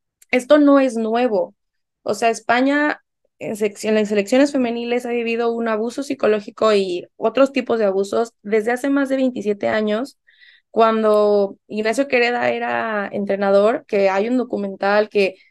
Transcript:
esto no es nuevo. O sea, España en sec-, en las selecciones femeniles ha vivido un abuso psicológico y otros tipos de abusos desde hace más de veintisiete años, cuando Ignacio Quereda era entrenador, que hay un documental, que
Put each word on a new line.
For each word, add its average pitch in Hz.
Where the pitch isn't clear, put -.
esto 247
no 285
es 247
nuevo. 220
O 226
sea, 233
España 269
en 214
sec-, 202
en 214
las 214
selecciones 254
femeniles 240
ha 240
vivido 233
un 233
abuso 233
psicológico 214
y 185
otros 269
tipos 240
de 214
abusos 196
desde 214
hace 247
más 277
de 269
veintisiete 226
años, 220
cuando 214
Ignacio 226
Quereda 240
era 233
entrenador, 202
que 196
hay 196
un 254
documental, 208
que 196